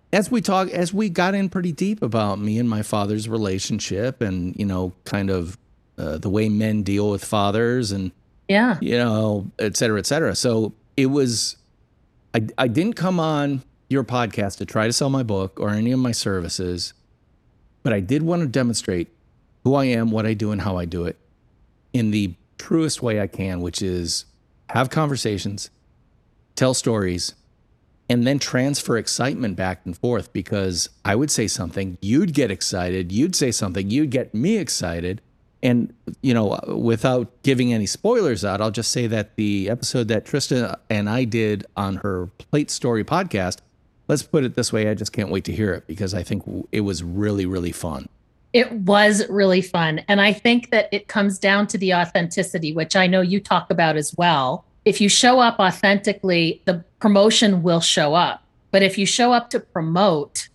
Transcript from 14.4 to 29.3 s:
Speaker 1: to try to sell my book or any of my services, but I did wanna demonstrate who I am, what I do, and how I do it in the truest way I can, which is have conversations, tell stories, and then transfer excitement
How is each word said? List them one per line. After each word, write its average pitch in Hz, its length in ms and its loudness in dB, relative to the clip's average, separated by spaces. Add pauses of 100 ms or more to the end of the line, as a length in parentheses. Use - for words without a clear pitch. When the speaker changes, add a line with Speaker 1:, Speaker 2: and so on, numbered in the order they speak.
Speaker 1:
to 98 60 -6
try 110 220 0
to 117 60 0
sell 139 180 0
my 135 120 0
book 98 380 -2
or 104 80 -2
any 110 240 0
of 131 60 0
my 123 140 0
services, 90 840 -4 (880)
but 123 100 2
I 101 80 2
did 131 220 0
wanna 170 240 0
demonstrate 110 640 0 (560)
who 131 100 4
I 139 100 2
am, 113 260 2
what 110 140 0
I 110 80 0
do, 107 180 -2
and 98 120 -4
how 92 160 -2
I 87 80 -4
do 87 180 -4
it 87 140 -6 (760)
in 113 180 0
the 101 240 -2 (220)
truest 160 460 -2
way 110 180 0
I 101 60 -2
can, 92 340 -6
which 87 220 -6
is 90 420 -4 (460)
have 127 180 2
conversations, 113 800 -4 (880)
tell 131 180 2
stories, 95 600 -2 (760)
and 120 180 2
then 139 120 2
transfer 135 580 -2
excitement 117 600 -4